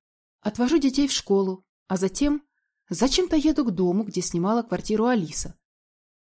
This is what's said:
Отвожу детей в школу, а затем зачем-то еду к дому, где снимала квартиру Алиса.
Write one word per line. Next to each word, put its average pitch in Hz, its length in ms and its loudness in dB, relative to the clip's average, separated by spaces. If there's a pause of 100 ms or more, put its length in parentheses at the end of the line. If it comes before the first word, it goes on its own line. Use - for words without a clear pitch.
(420)
Отвожу 247 360 0
детей 277 300 2
в 269 40 -6
школу, 190 540 0 (220)
а 190 100 -2
затем 277 460 0 (460)
зачем-то 262 460 0
еду 302 300 2
к 233 60 0
дому, 185 320 0
где 185 180 -6
снимала 190 400 0
квартиру 214 440 -2
Алиса. 214 520 -2 (680)